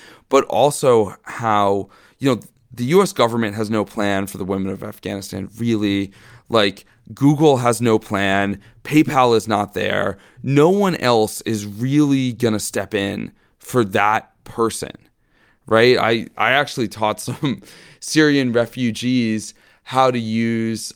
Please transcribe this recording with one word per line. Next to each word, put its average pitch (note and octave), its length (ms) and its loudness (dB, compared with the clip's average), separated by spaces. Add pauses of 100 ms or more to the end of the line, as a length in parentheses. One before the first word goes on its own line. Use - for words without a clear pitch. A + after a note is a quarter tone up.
(280)
but C3+ 160 4
also A#2 800 2
how, G2+ 640 0 (300)
you C3+ 140 2
know, G#2+ 60 -2 (320)
the B2 140 -8
U F3 160 4
S F#3 100 0
government A2+ 440 0
has G#2+ 140 -4
no G#2+ 140 0
plan G2+ 440 -2
for - 100 -14
the F#2+ 80 -8
women F#2+ 260 -4
of G2+ 120 -12
Afghanistan, G2 720 -10
really. G#2 540 -2 (360)
Like, G#2 380 0 (280)
Google C#3+ 440 4
has A#2+ 240 0
no A2+ 160 4
plan. G2 640 -2 (220)
PayPal C3 520 2
is G#2+ 120 0
not G#2 260 -2
there. G2 440 -4 (260)
No C#3 260 4
one G3 280 0
else A2 440 0
is G#2 240 -6
really C3 680 0
gonna G#2+ 260 0
step G2 340 -6
in G2 380 -4 (260)
for - 260 0
that G#2 480 0 (120)
person, - 480 -4 (760)
right?" A2+ 320 4
I, A2+ 300 -2 (100)
I A2 140 0
actually C3+ 360 -2
taught G#2+ 320 -4
some A#2+ 420 -6 (200)
<laughs> - 180 -20
Syrian C#3+ 540 2
refugees A#2 1000 -2 (300)
how C3 280 2
to B2 80 -2
use, A2+ 760 -4